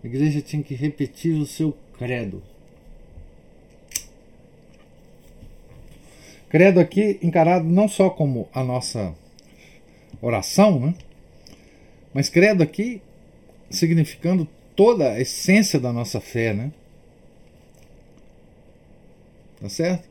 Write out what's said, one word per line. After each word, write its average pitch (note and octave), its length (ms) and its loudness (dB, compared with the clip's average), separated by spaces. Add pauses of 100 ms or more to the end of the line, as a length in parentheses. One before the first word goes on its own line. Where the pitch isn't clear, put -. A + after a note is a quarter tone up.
A - 20 -14
igreja C#3+ 360 -2
tinha D3 200 -8
que C#3+ 120 -10
repetir D3 640 -4
o C#3+ 60 -4
seu D#3 280 -4 (220)
credo. A#2+ 460 -8 (4000)
Credo F3+ 300 8
aqui G3+ 420 2
encarado E3+ 420 2
não F3+ 240 2
só F#3+ 220 2
como C3+ 420 -4
a C3 100 -4
nossa A#2+ 520 -6 (1040)
oração, A#2+ 600 2
né? D#3 140 -2 (1160)
Mas C#3 160 -2
credo F#3 340 2
aqui G#3+ 400 -4 (680)
significando E3 760 -2 (260)
toda F#3+ 380 4
a A2 80 -6
essência F#3+ 580 2
da B2 140 -2
nossa A#2+ 280 -6
fé, A2+ 340 -4
né? B2 180 -6 (3000)
Tá G2+ 80 -14
certo? E3 420 -4